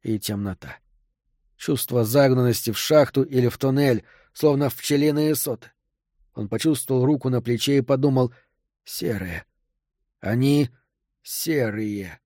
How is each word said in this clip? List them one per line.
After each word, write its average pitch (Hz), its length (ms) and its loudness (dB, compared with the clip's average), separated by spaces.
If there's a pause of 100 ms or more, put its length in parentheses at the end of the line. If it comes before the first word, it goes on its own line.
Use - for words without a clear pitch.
И 110 160 -4
темнота. 101 600 -8 (760)
Чувство 123 480 -2
загнанности 127 680 2
в 101 80 -6
шахту 143 440 4
или 123 260 2
в - 100 -4
туннель, 135 460 2 (280)
словно 143 380 2
в - 60 -12
пчелиные 151 580 0
соты. - 360 -6 (640)
Он 104 140 -8
почувствовал 131 560 0
руку 135 240 0
на 127 140 0
плече 123 360 0
и 131 40 2
подумал: 131 500 2 (520)
"Серые. 92 600 -8 (760)
Они 135 500 2 (520)
серые". 107 1040 -4